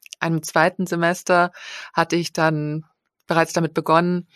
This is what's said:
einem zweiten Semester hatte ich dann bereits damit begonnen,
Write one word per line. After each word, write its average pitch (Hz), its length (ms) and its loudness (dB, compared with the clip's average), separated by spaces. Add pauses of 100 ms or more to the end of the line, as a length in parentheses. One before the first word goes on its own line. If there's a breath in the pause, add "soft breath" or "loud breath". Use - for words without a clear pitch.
(200)
einem 165 220 -2
zweiten 175 440 0
Semester 175 640 0 (400 loud breath)
hatte 165 240 0
ich 170 160 -2
dann 156 520 -2 (420)
bereits 160 280 0
damit 165 200 0
begonnen, 175 600 0